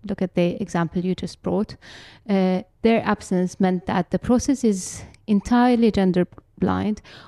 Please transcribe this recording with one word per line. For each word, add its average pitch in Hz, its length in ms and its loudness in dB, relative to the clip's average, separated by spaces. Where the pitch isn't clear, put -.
Look 202 140 -4
at 180 120 -4
the 175 280 0
example 170 400 -4
you 180 120 -2
just - 280 -12
brought. 185 340 -4
Uh, 185 340 0
their 226 220 4
absence 185 560 -2
meant 185 260 0
that - 240 -2
the 185 80 -2
process 247 460 0
is 196 380 -2
entirely 233 640 4
gender 185 360 2
blind. 185 440 -2